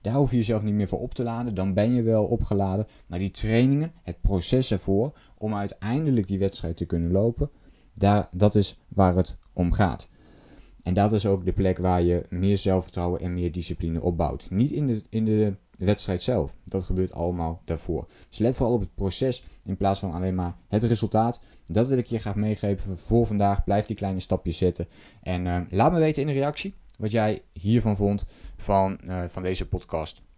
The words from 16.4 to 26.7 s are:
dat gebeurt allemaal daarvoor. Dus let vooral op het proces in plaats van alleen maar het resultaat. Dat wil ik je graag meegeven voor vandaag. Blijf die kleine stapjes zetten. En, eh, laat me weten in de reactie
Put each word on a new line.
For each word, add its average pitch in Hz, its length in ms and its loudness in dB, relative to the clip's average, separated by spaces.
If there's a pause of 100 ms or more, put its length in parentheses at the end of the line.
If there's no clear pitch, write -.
dat 95 200 -4
gebeurt 92 280 -2
allemaal 85 520 -4
daarvoor. - 420 -4 (220)
Dus - 100 -18
let 151 180 2
vooral 123 180 2
op 117 60 2
het 95 140 -8
proces 120 500 -2 (200)
in 95 120 -4
plaats 98 240 0
van 92 120 -6
alleen 92 220 -2
maar 90 220 -4 (120)
het 107 140 0
resultaat. 113 580 2 (240)
Dat 113 240 0
wil 135 100 2
ik 120 80 -2
je 113 120 -4
graag 104 160 -6
meegeven 101 640 -2
voor 117 280 2
vandaag. 101 380 2
Blijf 101 220 0
die 107 100 -6
kleine 95 240 -2
stapjes 90 380 -2
zetten. 87 300 0 (340)
En, 90 240 -2
eh, 87 140 0 (100)
laat 113 220 4
me 175 60 2
weten 156 240 2
in 151 60 -2
de 143 60 -2
reactie 147 400 -4 (240)